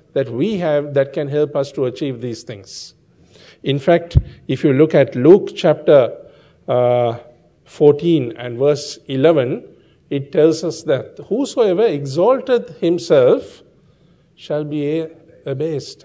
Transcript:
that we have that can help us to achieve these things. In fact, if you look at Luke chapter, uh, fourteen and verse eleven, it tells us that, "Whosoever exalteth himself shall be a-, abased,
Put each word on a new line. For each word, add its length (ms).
that 180
we 280
have 360
that 180
can 160
help 260
us 180
to 120
achieve 360
these 220
things. 520
In 160
fact, 380
if 160
you 80
look 220
at 200
Luke 400
chapter, 600
uh, 520
fourteen 720
and 220
verse 480
eleven, 580
it 200
tells 320
us 220
that, 340
"Whosoever 540
exalteth 960
himself 840
shall 300
be 360
a-, 100
abased, 580